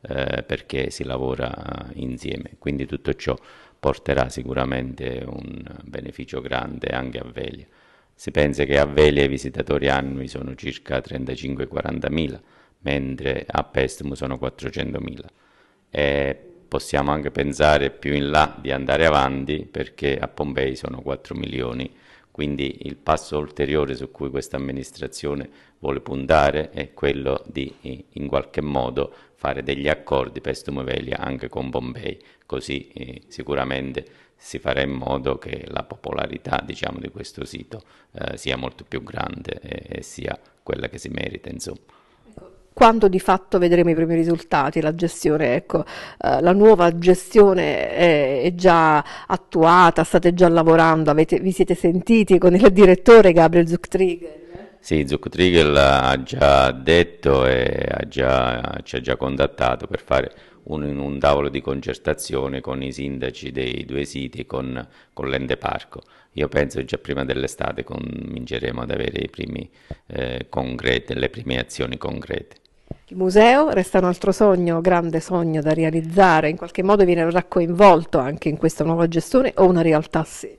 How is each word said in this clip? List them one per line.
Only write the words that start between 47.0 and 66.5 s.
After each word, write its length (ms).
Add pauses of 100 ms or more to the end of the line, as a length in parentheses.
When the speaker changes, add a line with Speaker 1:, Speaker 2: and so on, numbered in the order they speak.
Speaker 2:
è, 540
è 120
già 480 (240)
attuata, 800
state 280
già 140
lavorando, 640
avete, 300
vi 100
siete 240
sentiti 640
con 180
il 160
direttore 640
Gabriel 340
Zuchtriegel? 1120
Speaker 1:
Sì, 260
Zuchtriegel 680
ha 480
già 480
detto 760
e 400
ha 220
già, 760
ci 120
ha 60
già 160
contattato 680
per 160
fare 300 (320)
un, 200
un 360
tavolo 300
di 100
concertazione 1000
con 200
i 120
sindaci 580
dei 320
due 220
siti 360
e 40
con, 420 (240)
con 160
l'ente 300
parco. 440 (320)
Io 140
penso 300